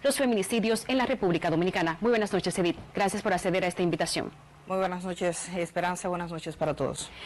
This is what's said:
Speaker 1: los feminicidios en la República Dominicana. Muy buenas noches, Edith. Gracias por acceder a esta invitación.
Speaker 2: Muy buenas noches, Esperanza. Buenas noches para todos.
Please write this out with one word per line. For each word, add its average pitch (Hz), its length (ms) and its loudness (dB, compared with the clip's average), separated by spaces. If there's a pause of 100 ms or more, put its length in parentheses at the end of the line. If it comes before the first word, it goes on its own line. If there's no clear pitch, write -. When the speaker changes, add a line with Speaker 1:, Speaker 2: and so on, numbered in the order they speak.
Speaker 1:
los 277 120 2
feminicidios 226 720 2
en 254 100 0
la 247 80 2
República 180 440 2
Dominicana. 170 500 2
Muy 233 120 2
buenas 214 200 2
noches, 180 260 0
Edith. 175 200 2 (180)
Gracias 202 260 0
por 208 120 2
acceder 180 320 2
a - 20 2
esta 180 140 -4
invitación. 165 500 0 (360)
Speaker 2:
Muy 190 100 -2
buenas 180 260 0
noches, 180 460 -2
Esperanza. 180 580 -2
Buenas 175 240 -4
noches 160 240 -8
para 156 200 0
todos. - 360 -4 (140)